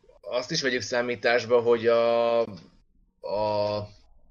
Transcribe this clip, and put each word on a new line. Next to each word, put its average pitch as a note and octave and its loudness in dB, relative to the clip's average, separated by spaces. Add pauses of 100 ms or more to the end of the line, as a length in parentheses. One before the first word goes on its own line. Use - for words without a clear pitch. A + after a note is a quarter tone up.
(220)
azt B2+ -6
is D#3 -4
vegyük B2+ 0
számításba, A#2+ 0
hogy A#2 2
a, A#2 2 (840)
a G#2 -4 (420)